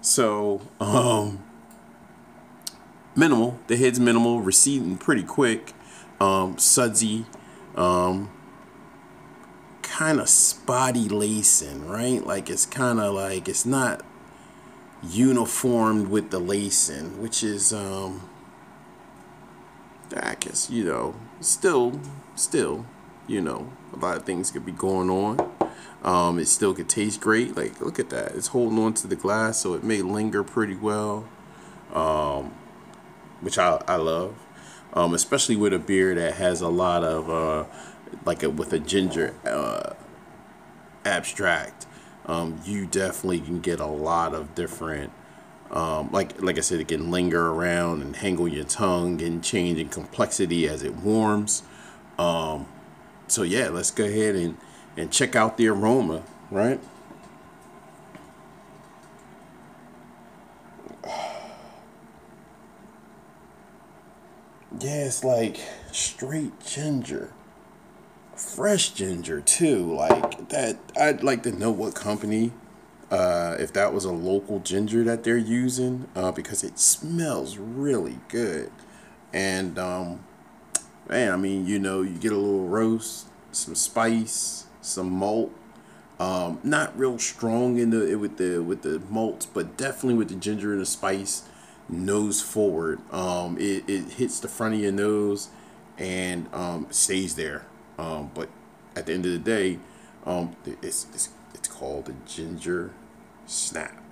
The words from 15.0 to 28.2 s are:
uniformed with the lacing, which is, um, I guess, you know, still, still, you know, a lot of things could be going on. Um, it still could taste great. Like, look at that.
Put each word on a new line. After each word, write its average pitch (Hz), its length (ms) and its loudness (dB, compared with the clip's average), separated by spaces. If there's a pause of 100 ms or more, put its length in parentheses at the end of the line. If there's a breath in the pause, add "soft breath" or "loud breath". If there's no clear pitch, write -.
uniformed 113 1000 4
with 101 240 0
the 92 80 -2
lacing, 90 840 -2
which 113 220 -4
is, 104 280 0
um, 98 560 -6 (1900)
I - 240 -4
guess, - 320 -4
you 117 120 0
know, 73 300 0 (260)
still, 139 600 2 (320)
still, 117 540 -2 (400)
you 107 120 0
know, 76 320 -4 (220)
a - 40 -12
lot - 200 -2
of - 60 -8
things 92 260 -2
could - 160 -8
be 92 60 -8
going 92 400 0
on. 101 400 0 (520 loud breath)
Um, 87 360 4
it 76 80 0
still 98 260 4
could 87 160 -6
taste 104 320 0
great. 110 340 2
Like, - 240 -4
look - 200 -4
at - 100 -2
that. - 220 -4